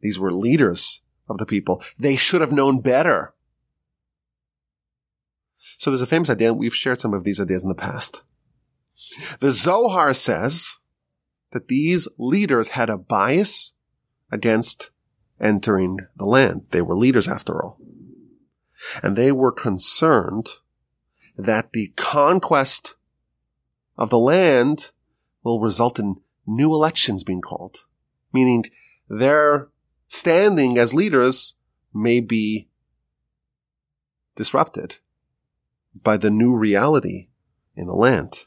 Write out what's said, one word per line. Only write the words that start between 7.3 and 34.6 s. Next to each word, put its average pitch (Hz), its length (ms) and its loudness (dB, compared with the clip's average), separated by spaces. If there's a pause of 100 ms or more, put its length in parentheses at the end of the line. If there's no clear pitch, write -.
ideas 92 240 -2
in 95 60 -4
the 92 60 -4
past. - 460 -10 (1160)
The 135 140 2
Zohar 180 600 2
says 123 640 -2 (760)
that - 160 -10
these 156 480 -2
leaders 135 520 0
had 117 200 -2
a 104 80 -4
bias 117 760 0 (580)
against 110 640 -2 (480)
entering 98 600 0 (180)
the 101 80 -8
land. 113 460 2
They 87 100 0
were 87 140 -2
leaders, 120 340 2
after - 340 -6
all. 95 160 -14 (1200)
And 98 140 -2
they 123 160 2
were 131 220 2
concerned 107 960 -2 (880)
that 110 340 -2
the 107 240 -6
conquest 147 1000 0 (1000)
of 110 120 -4
the 120 100 4
land 147 720 2 (500)
will 117 200 -2
result 113 360 0
in 101 200 -4 (280)
new 135 280 0
elections 156 500 -2
being 92 160 -6
called, 87 380 -14 (560)
meaning 127 320 4 (420)
their 143 640 2 (400)
standing 165 680 2
as 120 160 2
leaders 135 640 0 (380)
may 117 260 0
be 107 480 -4 (1700)
disrupted - 600 -2 (1080)